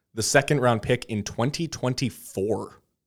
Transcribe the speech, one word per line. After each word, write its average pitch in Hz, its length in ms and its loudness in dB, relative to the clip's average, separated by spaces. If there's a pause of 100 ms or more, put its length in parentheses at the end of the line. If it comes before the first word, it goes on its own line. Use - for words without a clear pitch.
(160)
the 110 80 -4
second 143 380 4
round 120 220 4
pick 123 240 0
in 107 180 -2
twenty 143 420 -2
twenty-four. 110 1120 -4 (260)